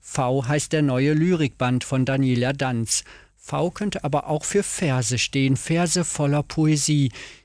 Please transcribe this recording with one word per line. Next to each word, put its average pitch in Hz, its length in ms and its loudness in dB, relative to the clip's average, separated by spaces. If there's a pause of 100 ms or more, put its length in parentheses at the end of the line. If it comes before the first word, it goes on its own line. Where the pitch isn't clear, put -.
V 131 440 -2
heißt 147 280 -2
der 156 80 4
neue 139 320 2
Lyrikband 151 720 0
von 131 180 0
Daniela 131 480 2
Danz. 131 540 -2 (320)
V 147 340 -4
könnte - 320 -6
aber 147 240 -2
auch 151 160 -2
für - 180 0
Verse 127 560 -2
stehen, 135 380 2
Verse 170 480 0
voller 147 400 0
Poesie, 151 720 2 (300)